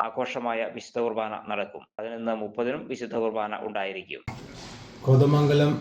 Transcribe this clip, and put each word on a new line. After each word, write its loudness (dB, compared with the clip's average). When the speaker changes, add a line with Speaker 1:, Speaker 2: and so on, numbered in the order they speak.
Speaker 1:
ആഘോഷമായ -2
വിശുദ്ധ -6
കുർബാന -2
നടക്കും. -4
പതിനൊന്ന് -4
മുപ്പതിനും -2
വിശുദ്ധ -6
കുർബാന -2
ഉണ്ടായിരിക്കും. -6
Speaker 2:
കോതമംഗലം 6